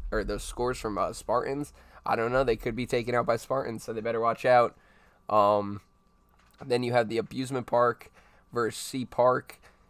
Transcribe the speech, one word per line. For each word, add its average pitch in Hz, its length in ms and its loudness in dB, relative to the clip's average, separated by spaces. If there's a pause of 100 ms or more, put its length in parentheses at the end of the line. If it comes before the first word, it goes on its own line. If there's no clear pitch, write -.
(120)
or 107 120 -2
those 104 200 -6
scores 123 360 -4
from, 104 180 -4
uh, 90 160 -2
Spartans, 135 600 -4 (320)
I 120 100 0
don't 113 160 0
know. 131 120 4
They 120 120 2
could 117 200 -6
be 120 120 -4
taken 120 260 -2
out 117 140 0
by 117 80 4
Spartans, 117 480 -4
so 113 100 -10
they 113 80 -6
better 113 200 -2
watch 117 240 0
out. 123 300 6 (540)
Um, 101 520 4 (840)
then 123 160 0
you 120 120 -2
have 117 160 4
the 113 100 -2
Abusement 127 480 -6
Park 120 440 0 (400)
versus 113 300 -2
Sea 131 240 -6
Park. 127 540 2 (300)